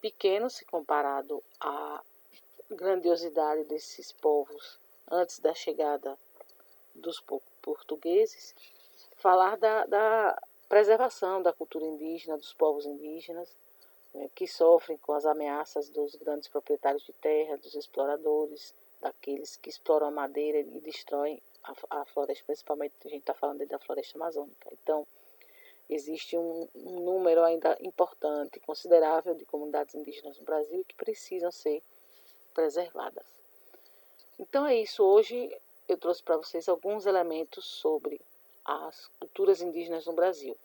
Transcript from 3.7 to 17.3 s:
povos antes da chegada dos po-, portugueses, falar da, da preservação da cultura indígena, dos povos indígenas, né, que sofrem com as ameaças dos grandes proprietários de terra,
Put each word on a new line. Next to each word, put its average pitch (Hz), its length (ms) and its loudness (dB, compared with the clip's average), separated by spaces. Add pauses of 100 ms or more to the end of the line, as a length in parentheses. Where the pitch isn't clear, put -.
povos 147 680 0 (320)
antes 175 280 -2
da 160 160 2
chegada 147 640 -4 (760)
dos - 260 -10
po-, - 220 -8 (200)
portugueses, - 920 -2 (640)
falar 185 400 6
da, 220 300 2
da 214 560 2 (260)
preservação 208 760 4
da 175 100 4
cultura 160 320 -8
indígena, 160 520 -8
dos - 180 -12
povos 147 320 2
indígenas, 160 640 -12 (640)
né, - 220 -10
que 185 120 -4
sofrem 165 520 6
com - 140 -6
as 147 120 -2
ameaças 147 640 -2
dos 147 280 -4
grandes 147 320 -6
proprietários 143 560 -2
de - 80 -20
terra, 156 440 0